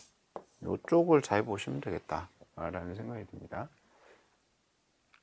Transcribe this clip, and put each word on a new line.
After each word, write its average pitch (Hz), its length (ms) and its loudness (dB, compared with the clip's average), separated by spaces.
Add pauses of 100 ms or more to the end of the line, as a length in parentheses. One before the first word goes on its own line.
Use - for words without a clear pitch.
(640)
요쪽을 165 580 6
잘 104 240 2
보시면 127 360 -4
되겠다라는 87 1120 -8
생각이 113 320 -10
듭니다. - 420 -10 (1500)